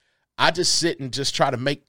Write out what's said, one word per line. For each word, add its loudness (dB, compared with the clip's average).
I 4
just 0
sit 0
and -8
just -4
try 2
to -4
make -4